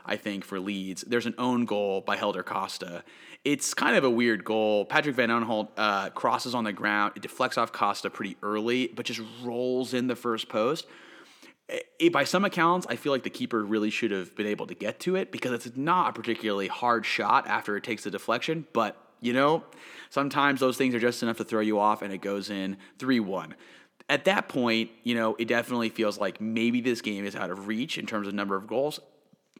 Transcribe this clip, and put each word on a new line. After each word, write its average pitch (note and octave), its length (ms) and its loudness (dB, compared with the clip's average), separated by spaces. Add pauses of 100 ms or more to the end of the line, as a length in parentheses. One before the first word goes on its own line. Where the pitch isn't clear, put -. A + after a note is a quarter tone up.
I G#2 120 -4
think, G2+ 280 -6
for F#2+ 160 -6
Leeds. F#2+ 420 -6
There's A#2 240 -2
an A2+ 120 -4
own B2 260 2
goal G2+ 360 0
by G2+ 160 -2
Helder G2 260 -2
Costa. F#2+ 600 -6 (420)
It's C#3+ 280 0
kind - 240 4
of D#3+ 80 4
a C3 60 6
weird A#2 340 2
goal. G#2+ 400 4
Patrick D3 320 2
Van A#2 140 2
Aanholt, A2+ 460 0
uh, G2+ 340 2
crosses A#2+ 440 0
on A#2+ 100 0
the G#2 80 -2
ground. G#2 440 2
It G2+ 60 -12
deflects - 360 -2
off A#2 140 0
Costa G2+ 380 0
pretty G2+ 320 -8
early, A2 460 0
but A#2+ 180 -8
just A2+ 140 -6 (220)
rolls B2 520 -2
in B2+ 120 2
the A#2+ 100 -2
first A2+ 320 -4
post. A#2+ 380 0 (1120)
It, E3+ 140 6
by C#3+ 120 4
some - 200 2
accounts, F3 460 2
I A#2+ 60 -2
feel C#3+ 160 0
like C3 100 0
the - 80 -6
keeper A#2 340 -2
really G#2+ 240 2
should G#2+ 220 0
have F#2+ 260 -4
been G#2 100 -2
able G#2 200 -2
to - 80 -12
get G#2 260 -6
to F3+ 160 0
it F#3+ 160 -4
because A#2 320 -4
it's A#2+ 120 -12
not D#3 340 2
a - 20 -8
particularly G#2 560 -2
hard A#2 380 0
shot A2+ 400 4
after G#2+ 300 0
it G2+ 80 -6
takes A2+ 200 -6
the G#2+ 60 -4
deflection. B2 640 -2
But, G#2+ 260 0 (200)
you A#2+ 120 0
know, C#3+ 320 4 (460)
sometimes C#3 500 2
those B2+ 160 4
things C3 180 2
are A#2 60 2
just A#2+ 220 2
enough A#2 160 0
to A2 60 -2
throw A2 160 0
you G#2+ 180 4
off, G#2 240 4
and G2 100 -6
it G2 60 -8
goes G2 320 -4
in F#2+ 260 -4 (220)
three C3 220 4
one. F2+ 340 -4 (560)
At C#3+ 160 2
that F#3+ 240 2
point, A2+ 400 2 (120)
you A#2+ 120 0
know, A2+ 240 2
it A#2 100 -2
definitely A#2 400 0
feels G#2 300 0
like G2 200 -2
maybe A2+ 440 0
this A#2 180 0
game G2+ 240 -4
is G2+ 100 -8
out F#2+ 140 -6
of G2 180 -8
reach A2 300 -4
in - 80 -6
terms G#2 240 -4
of G2+ 60 -6
number G2+ 200 -2
of F#2+ 120 -4
goals. C3+ 340 -2 (600)